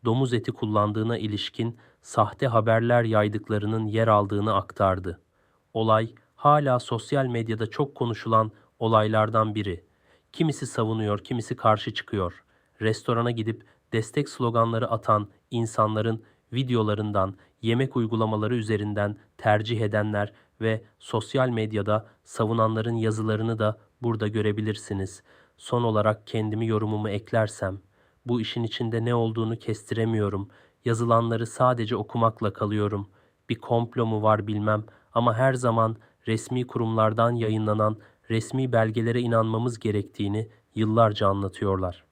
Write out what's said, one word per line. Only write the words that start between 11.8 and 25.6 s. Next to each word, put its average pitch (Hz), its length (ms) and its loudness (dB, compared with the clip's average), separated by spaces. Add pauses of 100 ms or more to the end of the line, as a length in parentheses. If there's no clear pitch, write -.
çıkıyor. - 500 -4 (380)
Restorana 117 500 0
gidip 110 320 -4 (300)
destek 127 360 -2
sloganları 117 600 0
atan 107 380 0 (220)
insanların 110 720 0 (300)
videolarından, 107 840 0 (240)
yemek 123 340 0
uygulamaları 110 600 0
üzerinden 104 640 -2 (200)
tercih 107 440 0
edenler 104 520 -2 (280)
ve 110 220 -2 (160)
sosyal 127 500 -2
medyada 107 580 -2 (160)
savunanların 113 720 0
yazılarını 110 640 -2
da 107 180 0 (240)
burada 110 260 -2
görebilirsiniz. 104 960 -4 (340)
Son 120 260 -2